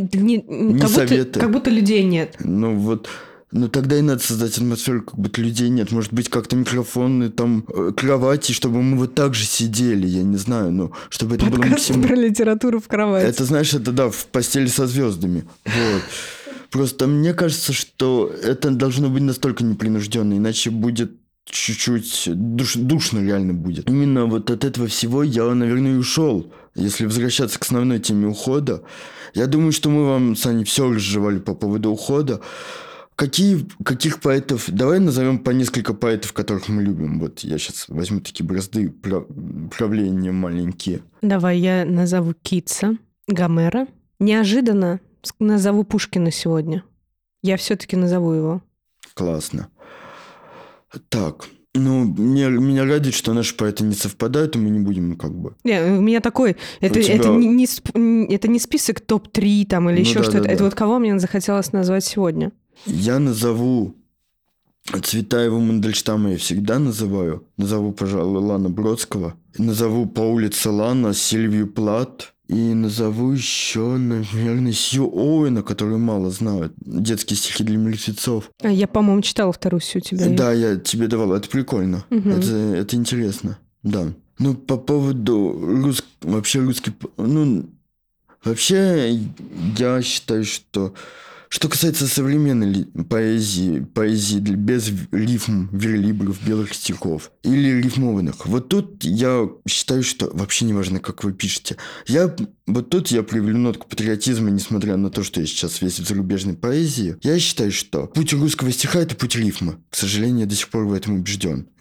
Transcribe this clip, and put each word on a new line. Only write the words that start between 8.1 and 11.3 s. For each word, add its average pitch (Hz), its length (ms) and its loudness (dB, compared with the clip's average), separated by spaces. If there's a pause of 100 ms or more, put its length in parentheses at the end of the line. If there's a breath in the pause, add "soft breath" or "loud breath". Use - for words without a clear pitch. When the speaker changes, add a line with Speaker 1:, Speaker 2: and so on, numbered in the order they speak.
Speaker 2:
чтобы 123 300 0
мы 131 160 2
вот 127 180 -2
так 139 180 2
же 110 120 -2
сидели, 113 640 0
я 92 160 0
не 101 120 2
знаю, 101 380 0
ну, 90 180 -2 (180 loud breath)
чтобы 117 260 -2